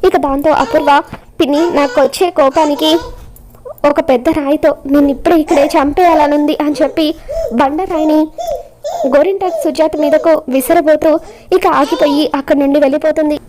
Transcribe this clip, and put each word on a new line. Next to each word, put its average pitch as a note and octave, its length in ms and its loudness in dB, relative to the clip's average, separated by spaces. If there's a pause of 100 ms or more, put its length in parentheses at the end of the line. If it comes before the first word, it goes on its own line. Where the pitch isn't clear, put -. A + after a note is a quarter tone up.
ఇక F#4 100 2
దాంతో D4 340 0
అపూర్వ, C#4+ 520 2 (360)
"పిన్ని, D#4 360 0
నాకు C#4+ 260 0
వచ్చే C4+ 280 0
కోపానికి D4+ 680 0 (920)
ఒక D4 100 2
పెద్ద B3+ 300 0
రాయితో D4+ 460 0 (160)
నిన్ను C#4+ 200 4
ఇప్పుడే E4+ 260 0
ఇక్కడే D4+ 280 2
చంపేయాలనుంది" D4 960 2
అని D4+ 220 -2
చెప్పి D#4 320 -2 (380)
బండరాయిని D#4 760 0 (800)
గోరింటాకు E4 560 0
సుజాత D#4 340 0
మీదకు D#4 520 2
విసరబోతూ D#4 720 2 (360)
ఇక F#4 120 0
ఆగిపోయి D4 680 0
అక్కడి C#4 240 -4
నుండి C#4+ 200 2
వెళ్ళిపోతుంది. D4+ 680 0